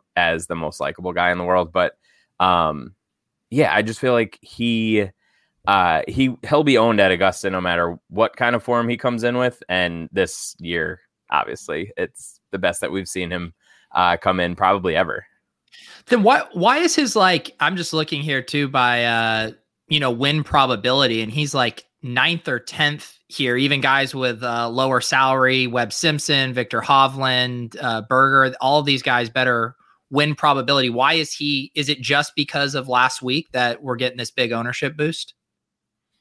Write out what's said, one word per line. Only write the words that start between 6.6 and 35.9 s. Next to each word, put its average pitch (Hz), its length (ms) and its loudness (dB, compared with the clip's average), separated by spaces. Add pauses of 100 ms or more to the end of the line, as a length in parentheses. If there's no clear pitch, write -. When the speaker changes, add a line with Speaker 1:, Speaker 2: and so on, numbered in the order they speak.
Speaker 1:
be 135 140 4
owned 113 220 4
at 95 120 6
Augusta 92 400 0
no 92 100 -4
matter 87 380 -2 (100)
what 107 260 0
kind 120 200 0
of 110 80 -4
form 120 260 0
he 117 80 -2
comes 120 260 -2
in 120 140 0
with. 123 320 -2
And 85 420 -2
this - 480 -4
year, 85 420 -6 (280)
obviously, 76 680 -4
it's - 420 -10 (100)
the 98 80 -8
best 90 240 -2
that 87 100 -6
we've 95 160 -6
seen 87 240 -8
him, 87 220 -8 (380)
uh, 87 260 2
come 92 220 0
in 87 160 -2
probably 92 400 0
ever. 82 320 -2 (800)
Speaker 2:
Then 240 160 2
why, 254 300 4
why 226 260 2
is 339 160 2
his, 277 200 0
like, 185 440 2
I'm 160 180 0
just 170 160 -6
looking 156 300 -4
here 139 180 -2
too 143 260 -2
by, 123 380 2
uh, 113 460 0 (360)
you 151 120 0
know, 135 120 0
win 139 320 0
probability, 127 800 2
and 110 100 -6
he's, 143 220 -4
like, 123 320 -2 (160)
ninth 135 460 -2
or 127 120 -2
tenth - 580 -4 (100)
here, 123 300 -2
even 139 240 0
guys 135 320 2
with, 123 300 -4
uh, 117 260 -2
lower 127 320 0
salary, 131 640 2
Webb 117 260 -2
Simpson, 143 640 0
Victor 120 260 -2
Hovland, 127 1040 0
uh, 113 200 -2
Berger, 131 600 4
all 143 220 4
these 139 180 0
guys 123 300 0
better 120 440 0 (400)
win 147 180 2
probability. 139 560 2
Why 127 240 2
is 160 200 -2
he, 147 420 -4
is 143 140 -2
it 139 120 -4
just 143 340 0
because 143 380 -4
of 135 140 -6
last 127 340 2
week 127 300 -4
that 120 320 0
we're 127 140 -4
getting 120 200 -4
this 120 140 -8
big 120 200 -2
ownership 123 460 -4
boost? 151 380 -6 (840)